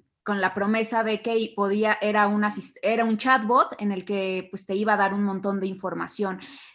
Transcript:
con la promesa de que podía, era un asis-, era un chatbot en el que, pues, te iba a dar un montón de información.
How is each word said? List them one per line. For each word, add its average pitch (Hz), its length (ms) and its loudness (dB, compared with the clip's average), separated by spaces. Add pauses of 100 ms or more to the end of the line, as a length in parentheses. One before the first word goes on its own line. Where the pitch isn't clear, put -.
(260)
con 202 140 -2
la 185 140 0
promesa 220 500 0
de 214 180 -2
que 220 340 -2
podía, 208 460 2
era 208 260 4
un 208 160 2
asis-, 208 380 -4
era 226 220 2
un 220 140 2
chatbot 247 600 2
en 202 120 0
el 185 140 -4
que, 190 460 -2
pues, - 140 -12
te 196 100 -6
iba 214 180 2
a 202 40 4
dar 196 160 4
un 202 100 0
montón 196 360 -2
de 190 80 -2
información. 185 720 -4 (360)